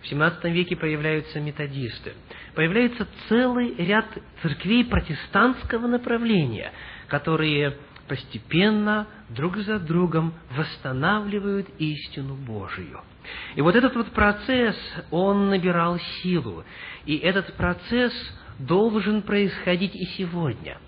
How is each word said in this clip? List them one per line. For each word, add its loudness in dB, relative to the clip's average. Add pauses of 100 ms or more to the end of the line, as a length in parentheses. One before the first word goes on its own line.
В -14
семнадцатом 0
веке 0
появляются -2
методисты. -6 (420)
Появляется 2 (200)
целый 4
ряд 2 (360)
церквей 2
протестантского 0
направления, 2 (360)
которые 0 (300)
постепенно 2 (220)
друг -4
за -2
другом 2 (220)
восстанавливают -2 (100)
истину -6
Божию. -10 (540)
И 0
вот 6
этот 4
вот -2
процесс, 2 (340)
он 4
набирал 2 (220)
силу. -2 (420)
И 0
этот 0
процесс 0 (460)
должен 2
происходить 0
и -4 (120)
сегодня. -4 (100)